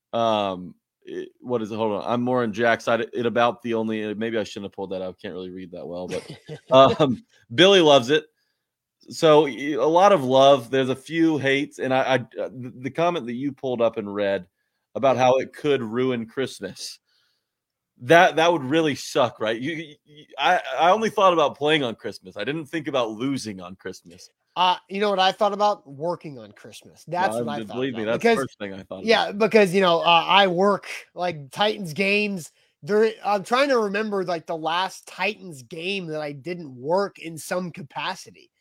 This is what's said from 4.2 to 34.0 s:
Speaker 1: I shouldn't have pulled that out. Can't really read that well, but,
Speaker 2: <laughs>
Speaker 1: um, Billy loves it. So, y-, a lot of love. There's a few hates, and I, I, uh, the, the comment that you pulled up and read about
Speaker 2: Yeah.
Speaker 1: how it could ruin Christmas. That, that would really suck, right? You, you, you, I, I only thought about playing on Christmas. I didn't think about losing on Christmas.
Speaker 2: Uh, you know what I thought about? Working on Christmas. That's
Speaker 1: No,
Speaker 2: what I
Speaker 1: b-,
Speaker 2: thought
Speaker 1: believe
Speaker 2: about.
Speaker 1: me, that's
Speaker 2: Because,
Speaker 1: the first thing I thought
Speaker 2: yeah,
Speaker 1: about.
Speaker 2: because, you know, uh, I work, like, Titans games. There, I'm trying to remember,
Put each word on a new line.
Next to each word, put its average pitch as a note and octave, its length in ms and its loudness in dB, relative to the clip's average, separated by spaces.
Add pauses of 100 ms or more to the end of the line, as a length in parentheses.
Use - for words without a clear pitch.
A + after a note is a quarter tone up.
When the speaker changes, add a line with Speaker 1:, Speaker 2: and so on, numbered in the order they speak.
Speaker 1:
I G2+ 60 -2
shouldn't G2 260 -12
have - 40 -20
pulled F#2+ 180 -10
that F#2 100 -6
out. F#2 180 -10
Can't F#2 140 -12
really F#2 160 -12
read F2+ 220 -16
that E2+ 140 -12
well, F2 220 -10
but, F2+ 180 -8 (440)
Speaker 2:
<laughs> - 20 -
Speaker 1:
um, C3+ 500 6 (320)
Billy F#3 280 6
loves C#3 260 6
it. D3+ 160 0 (840)
So, D#3 320 6
y-, C#3 300 -4
a B2+ 120 -2
lot F3+ 280 6
of D3+ 120 2
love. C3 460 6
There's C3 180 0
a C3 80 -2
few D#3+ 400 0
hates, C#3 420 -2
and C3 140 -2
I, C3 80 4
I, C3 140 2
uh, G#2 340 -4
the, B2+ 300 -14
the C3+ 120 -8
comment E3 360 -2
that A#2+ 80 -8
you C3+ 180 -6
pulled B2 300 -4
up A2+ 160 0
and G2+ 160 -8
read G2 320 -2 (480)
about B2+ 220 2
Speaker 2:
Yeah. B2+ 80 2
Speaker 1:
how B2+ 120 6
it C3 160 -4
could C#3 300 -2
ruin A#2 420 -4
Christmas. - 720 -10 (1040)
That, D#3 360 6
that E3 140 4
would D#3 140 -2
really D3+ 300 0
suck, B2+ 460 -2
right? A2+ 200 -2
You, D3 120 -6
you, D3+ 220 -12 (120)
you, D3+ 180 -20 (140)
I, E3 220 2 (180)
I E3 120 4
only G#3+ 200 0
thought F#3+ 240 4
about C#3+ 240 2
playing D3+ 240 2
on A#2 140 -4
Christmas. F#2+ 400 -14
I G#2 80 -8
didn't D3+ 220 -6
think D#3 220 -8
about B2+ 220 -2
losing A2 500 -8
on F2+ 160 -16
Christmas. - 540 -18 (260)
Speaker 2:
Uh, F3+ 200 0 (120)
you G3 120 -8
know G#3 100 0
what G3 80 0
I F#3+ 140 2
thought G3+ 200 0
about? G#3 340 -2
Working D3 520 -10
on G#2+ 140 -20
Christmas. - 540 -20
That's F3 280 -2
Speaker 1:
No, A#2+ 100 -4
Speaker 2:
what A#2+ 80 -6
I D3 60 -6
Speaker 1:
b-, A2 80 -10
Speaker 2:
thought G#2 80 -16
Speaker 1:
believe B2+ 200 -4
Speaker 2:
about. A2 40 -8
Speaker 1:
me, A2 80 -6
that's A#2+ 120 -2
Speaker 2:
Because, A3+ 180 2
Speaker 1:
the C3+ 60 -2
first - 160 -10
thing G2+ 140 -10
I F#2+ 120 -14
thought F#2+ 200 -14
Speaker 2:
yeah, G3+ 240 2
Speaker 1:
about. G3 100 -8
Speaker 2:
because, G#3 360 4
you G3 60 4
know, E3+ 200 4
uh, E3 260 4
I F#3+ 200 6
work, F#3 400 0 (280)
like, E3+ 360 -6
Titans G#3 420 -4
games. G3 600 -2 (300)
There, G#3+ 300 2 (120)
I'm G3+ 200 -2
trying C4+ 240 0
to B3+ 100 2
remember, G3+ 460 -2